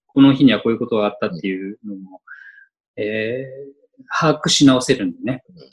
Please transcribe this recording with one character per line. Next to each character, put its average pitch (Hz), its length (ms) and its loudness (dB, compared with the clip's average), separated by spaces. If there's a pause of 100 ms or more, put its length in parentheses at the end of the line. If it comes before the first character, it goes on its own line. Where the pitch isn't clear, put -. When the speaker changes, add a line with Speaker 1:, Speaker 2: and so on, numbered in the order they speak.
Speaker 1:
こ - 160 2
の 139 120 8
日 143 100 2
に 120 80 8
は 101 80 0
こ 117 100 -2
う - 20 2
い 110 40 -2
う - 20 -6
こ 80 80 -4
と 117 100 -2
が 104 100 2
あ 101 40 0
っ - 100 -16
た 107 80 -2
っ 87 120 -10
て 98 60 -6
い 95 260 -6
う 110 140 -16
の 101 80 -10
も、 95 260 -18 (760)
Speaker 2:
う - 40 -8
ん。 107 40 -4
Speaker 1:
え 110 420 -6 (540)
ー、 - 40 -20 (160)
把 156 220 2
握 175 60 -2
し - 180 4
直 131 140 6
せ 127 140 0
る 107 120 -6
ん 85 60 -6
で - 100 -16
ね。 131 220 -8 (280)